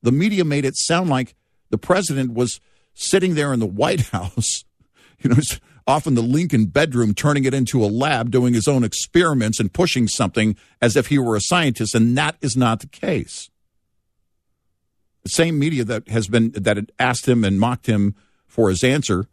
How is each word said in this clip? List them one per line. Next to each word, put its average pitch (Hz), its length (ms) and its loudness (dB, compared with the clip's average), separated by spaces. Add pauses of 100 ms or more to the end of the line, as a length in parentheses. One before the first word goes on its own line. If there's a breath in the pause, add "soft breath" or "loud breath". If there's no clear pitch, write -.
the 117 100 2
media 185 320 0
made 147 220 -2
it 131 100 -4
sound 170 340 -2
like 131 260 -2 (340)
the 113 80 -4
president 147 560 -2
was 120 260 -2 (340)
sitting 185 420 0
there 143 180 0
in 123 60 0
the 110 60 0
White 117 360 -2
<laughs> - 100 -4
House, - 540 -6 (540 soft breath)
you 131 100 -2
know, 120 80 4 (480 soft breath)
off 147 200 0
in 143 100 2
the 117 60 2
Lincoln 131 440 0
bedroom, 120 480 0
turning 143 320 0
it 131 80 0
into 131 300 0
a 104 40 2
lab, 120 420 0
doing 123 240 2
his 110 140 2
own 135 160 2
experiments 131 760 0
and 101 120 -2
pushing 131 360 0
something 107 500 0 (240 soft breath)
as 120 160 2
if 123 100 0
he 147 100 2
were 120 180 0
a 104 60 0
scientist, 135 540 0
and 117 220 4
that 151 240 -2
is 123 160 -2
not 117 240 2
the - 60 -18
case. - 600 -8 (1700)
The 95 60 -10
same 165 300 0
media 143 260 0
that 107 240 -6
has 110 180 -2
been, 113 240 2
that 104 260 -2
had 104 220 -8
asked 123 280 -2
him 120 160 2
and 98 160 2
mocked 117 280 -2
him 101 280 0 (320)
for 110 220 2
his 92 140 -2
answer 123 500 0